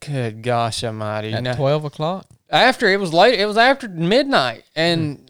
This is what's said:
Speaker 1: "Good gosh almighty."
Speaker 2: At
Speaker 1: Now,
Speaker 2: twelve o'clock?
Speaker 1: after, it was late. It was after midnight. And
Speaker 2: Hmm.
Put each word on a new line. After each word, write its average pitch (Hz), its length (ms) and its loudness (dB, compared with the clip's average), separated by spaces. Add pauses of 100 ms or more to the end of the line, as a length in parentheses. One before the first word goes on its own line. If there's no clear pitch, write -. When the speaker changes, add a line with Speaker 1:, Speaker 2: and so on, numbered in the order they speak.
Speaker 1:
"Good 117 420 -6
gosh 117 400 -2
almighty." 107 500 -6
Speaker 2:
At 110 120 -4
Speaker 1:
Now, 127 100 -4
Speaker 2:
twelve 147 300 -2
o'clock? 156 420 -8 (240)
Speaker 1:
after, 220 380 2
it 190 100 2
was 185 140 -4
late. 196 260 6
It 202 80 0
was 208 100 -4
after 240 320 2
midnight. 180 760 0 (100)
And 160 440 0
Speaker 2:
Hmm. - 120 -20